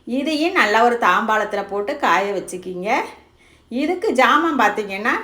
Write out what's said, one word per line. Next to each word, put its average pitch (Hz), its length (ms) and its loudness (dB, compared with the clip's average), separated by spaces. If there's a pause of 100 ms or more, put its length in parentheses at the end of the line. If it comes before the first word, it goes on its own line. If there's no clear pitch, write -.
இதையும் 302 540 -2
நல்லா 214 240 4
ஒரு 240 140 4
தாம்பாளத்துல 208 680 2
போட்டு 208 280 -4
காய 196 360 2
வச்சுக்கிங்க. 185 580 -8 (800)
இதுக்கு 320 420 -2
ஜாமான் 285 480 2
பார்த்தீங்கன்னா, 208 640 0